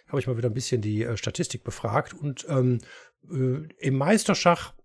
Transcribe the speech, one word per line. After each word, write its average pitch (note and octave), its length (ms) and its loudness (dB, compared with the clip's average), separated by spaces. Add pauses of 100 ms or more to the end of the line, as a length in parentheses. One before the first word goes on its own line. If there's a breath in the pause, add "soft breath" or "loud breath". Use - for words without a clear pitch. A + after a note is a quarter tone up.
habe C#3+ 120 0
ich - 60 -6
mal B2 120 0
wieder A#2+ 100 0
ein A2+ 60 0
bisschen B2+ 260 -2
die, G#2+ 220 0
äh, A#2 160 -2
Statistik - 460 -4
befragt. A2+ 500 -2
Und, C#3+ 340 -8
ähm, B2+ 300 4 (520 loud breath)
äh, C3+ 380 -2 (100)
im C#3 160 0
Meisterschach, F3 800 2 (120)